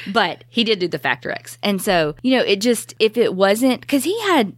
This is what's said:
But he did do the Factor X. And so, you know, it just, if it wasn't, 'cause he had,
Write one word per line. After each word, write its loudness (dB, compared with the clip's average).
But -2
he 0
did 0
do -2
the -6
Factor -4
X. -12
And -2
so, 0
you 2
know, 2
it 0
just, 0
if 2
it 2
wasn't, 2
'cause 0
he -2
had, 2